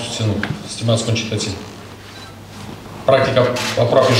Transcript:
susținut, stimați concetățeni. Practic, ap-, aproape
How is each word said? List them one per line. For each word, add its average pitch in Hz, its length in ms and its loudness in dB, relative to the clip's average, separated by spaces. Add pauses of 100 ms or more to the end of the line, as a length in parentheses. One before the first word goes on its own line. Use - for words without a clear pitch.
susținut, 104 420 -2 (220)
stimați 117 380 0
concetățeni. 110 500 -2 (1500)
Practic, - 320 4
ap-, 123 200 4 (220)
aproape 123 400 6